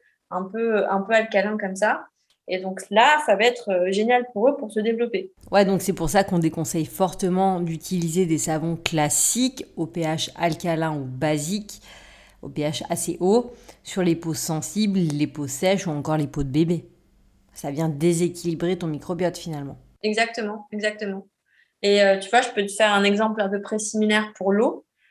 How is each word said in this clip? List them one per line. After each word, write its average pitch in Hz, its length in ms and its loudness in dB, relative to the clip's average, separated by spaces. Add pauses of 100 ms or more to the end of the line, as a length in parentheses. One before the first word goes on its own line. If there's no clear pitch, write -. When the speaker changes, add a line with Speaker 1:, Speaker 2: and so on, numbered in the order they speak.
(300)
Speaker 1:
un 185 140 -6
peu, 214 460 0
un 196 120 0
peu 214 120 -2
alcalins 214 440 2
comme 190 180 -4
ça. 214 300 0 (440)
Et 185 100 -4
donc 190 220 -8 (100)
là, 262 340 8
ça 208 100 4
va 202 100 2
être, 240 240 2
euh, 185 220 2
génial 240 420 2
pour 220 160 4
eux 285 80 0
pour 226 140 -10
se 214 80 -2
développer. 226 520 -2 (200)
Speaker 2:
Ouais, 196 140 6
donc 190 160 2
c'est 196 120 -2
pour 160 160 -2
ça 196 140 4
qu'on 185 160 0
déconseille 160 460 0
fortement 185 760 0
d'utiliser 170 640 -2
des 160 120 2
savons 160 380 -2
classiques 165 880 -2 (100)
au 165 120 -4
P 165 140 -8
H 156 340 -4
alcalin 160 600 -2
ou 139 100 -6
basique, 151 760 -4 (600)
au - 80 -14
P 151 140 -6
H 151 260 -4
assez - 320 -4
haut, 214 320 2 (300)
sur - 200 -4
les 170 120 4
peaux 165 180 -4
sensibles, 190 640 -2
les 147 280 0
peaux 147 200 -8
sèches 185 400 0
ou 160 40 -2
encore 151 260 -2
les 147 100 0
peaux 143 160 -4
de 139 60 -4
bébé. 160 400 0 (640)
Ça - 180 -8
vient 160 180 -2
déséquilibrer 170 880 0
ton 175 100 -6
microbiote 165 500 -4
finalement. 143 400 -10 (260)
Speaker 1:
Exactement, 214 680 -4
exactement. 208 560 -6 (540)
Et, 202 220 6
euh, 196 160 6
tu 196 100 -10
vois, 240 120 6
je 254 80 -4
peux 202 160 -2
te 202 60 -6
faire 214 220 4
un 202 100 4
exemple 214 380 2
à 196 80 0
peu 202 120 -2
près 214 180 -4
similaire 214 560 0
pour 190 160 0
l'eau. 233 340 2 (260)